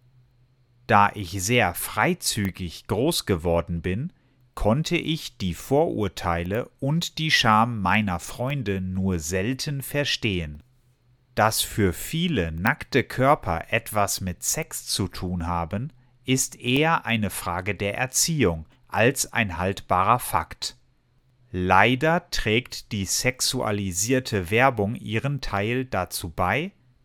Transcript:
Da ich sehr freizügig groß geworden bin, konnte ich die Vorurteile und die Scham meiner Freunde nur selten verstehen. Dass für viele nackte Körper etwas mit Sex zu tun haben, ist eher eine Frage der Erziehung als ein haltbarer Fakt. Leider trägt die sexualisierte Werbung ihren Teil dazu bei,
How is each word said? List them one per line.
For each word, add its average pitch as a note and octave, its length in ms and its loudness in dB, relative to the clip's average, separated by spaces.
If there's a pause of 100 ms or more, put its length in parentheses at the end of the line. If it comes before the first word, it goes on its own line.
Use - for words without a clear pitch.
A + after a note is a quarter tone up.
(880)
Da G#2 280 6
ich G2 280 -8
sehr G#2 320 2
freizügig G#2+ 1120 -4
groß B2 360 0
geworden E2+ 560 0
bin, G#2 320 -4 (420)
konnte D3+ 420 0
ich - 400 -4
die F2+ 180 -2
Vorurteile G#2 1120 -2 (120)
und D#3 380 -2
die D#3+ 120 0
Scham A2+ 500 4
meiner F#2+ 380 2
Freunde A#2 600 -4
nur F#2 400 0
selten A#2 600 -2
verstehen. F2+ 840 -2 (720)
Dass A2 260 4
für F#2+ 300 2
viele D#3+ 580 -2
nackte A2 540 0
Körper B2+ 680 0
etwas G#2+ 500 0
mit F2+ 220 -6
Sex - 440 -6
zu - 200 -2
tun F2+ 400 -4
haben, F2 460 -4 (320)
ist C3 320 0
eher D3+ 500 0
eine A2 240 0
Frage F#2 460 -4
der G2+ 200 -2
Erziehung A#2+ 680 0 (220)
als A#2 440 2
ein F#2+ 260 -2
haltbarer F#2+ 600 2
Fakt. - 580 -4 (760)
Leider A#2 760 4
trägt - 600 -2
die G2 140 -2
sexualisierte A2 1500 0
Werbung A2+ 460 4
ihren B2+ 440 -4
Teil A2+ 440 -2
dazu F#2 460 -4
bei, A2 420 0 (320)